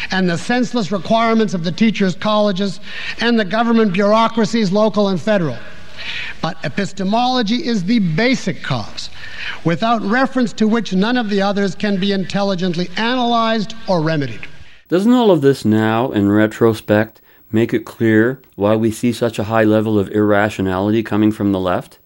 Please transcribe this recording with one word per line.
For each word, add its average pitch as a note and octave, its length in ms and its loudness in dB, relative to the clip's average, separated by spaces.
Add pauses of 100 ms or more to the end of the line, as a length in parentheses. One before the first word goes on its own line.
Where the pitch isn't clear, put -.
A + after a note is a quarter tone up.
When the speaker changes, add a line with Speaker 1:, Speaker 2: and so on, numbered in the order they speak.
Speaker 1:
and F#3 180 0
the E3+ 120 -2
senseless A#3+ 520 -2
requirements A3 640 2
of E3+ 100 -4
the F3 80 -2
teachers' G3 440 2
colleges G#3 640 0 (400)
and A#3 200 2
the G#3+ 60 2
government A3 480 2
bureaucracies, G#3+ 760 2
local G#3 380 2
and F#3 120 -2
federal. E3+ 360 0 (840)
But E3 220 -4
epistemology A3 1000 -2
is A3+ 200 -2
the A3+ 160 0
basic G3 640 0
cause, - 480 -6 (520)
without A3 380 0
reference A#3+ 520 0
to A3 140 2
which G#3+ 260 0
none G#3+ 220 2
of A#3 140 -2
the G3 140 0
others G3+ 320 -2
can G3+ 240 -2
be G3+ 120 0
intelligently F#3 880 -2
analyzed A3+ 760 0 (120)
or F3+ 140 2
remedied. C#3+ 460 -2 (400)
Speaker 2:
Doesn't G3+ 260 2
all A#3 160 4
of E3 120 6
this C#3 220 4
now, A2 480 2
in G2+ 200 2
retrospect, G#2+ 880 2 (320)
make A#2 200 0
it A2+ 120 -2
clear A2+ 560 2 (140)
why G2+ 220 2
we A2+ 120 0
see A#2+ 220 -2
such A#2 260 -2
a A#2 60 -2
high A2 220 2
level G#2+ 340 4
of F#2+ 120 0
irrationality G#2 920 2
coming G#2+ 300 2
from G2+ 180 -2
the F#2+ 80 0
left? F#2 460 -4